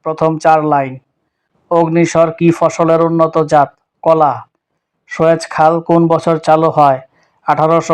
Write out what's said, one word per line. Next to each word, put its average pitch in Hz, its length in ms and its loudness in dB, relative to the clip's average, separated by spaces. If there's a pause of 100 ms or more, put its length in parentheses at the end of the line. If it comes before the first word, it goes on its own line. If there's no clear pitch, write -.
প্রথম 160 360 -2
চার 160 280 2
লাইন। 139 280 -2 (760)
অগ্নিস্বর 165 600 0
কি 170 200 0
ফসলের 165 500 0
উন্নত 165 360 0
জাত? 151 320 2 (340)
কলা। 156 300 2 (760)
সুয়েজ 160 380 0
খাল 156 300 0
কোন 165 280 0
বছর 165 300 0
চালু 160 320 0
হয়? 143 300 0 (460)
আঠারোশো 160 480 0